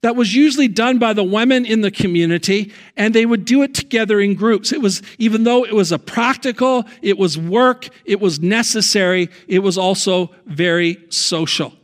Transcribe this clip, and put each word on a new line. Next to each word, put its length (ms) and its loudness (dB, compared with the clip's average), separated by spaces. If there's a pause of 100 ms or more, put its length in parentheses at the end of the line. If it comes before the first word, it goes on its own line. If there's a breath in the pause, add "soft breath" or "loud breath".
that 140 0
was 180 0
usually 320 2
done 320 0
by 140 2
the 100 0
women 420 2
in 160 0
the 100 0
community, 800 0 (240 loud breath)
and 180 0
they 100 4
would 200 0
do 180 4
it 100 -2
together 480 0
in 140 2
groups. 380 0
It 80 -4
was, 200 -2 (180 loud breath)
even 260 0
though 200 2
it 100 -8
was 180 2
a 60 -2
practical, 880 -2 (180 loud breath)
it 140 0
was 220 0
work, 500 0 (160 soft breath)
it 160 -2
was 200 -2
necessary, 880 0 (180 loud breath)
it 140 0
was 180 0
also 540 -2 (120)
very 540 -2 (100)
social. 640 -4 (120)